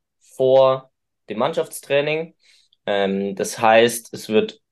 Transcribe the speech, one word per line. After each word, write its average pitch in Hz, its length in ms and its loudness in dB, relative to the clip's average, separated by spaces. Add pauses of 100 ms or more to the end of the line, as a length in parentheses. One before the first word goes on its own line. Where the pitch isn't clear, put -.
(360)
vor 131 560 2 (380)
dem 107 100 -8
Mannschaftstraining. 151 960 -4 (500)
Ähm, 98 500 -2
das 101 220 -6
heißt, 117 560 2
es - 140 -14
wird 107 320 -2 (120)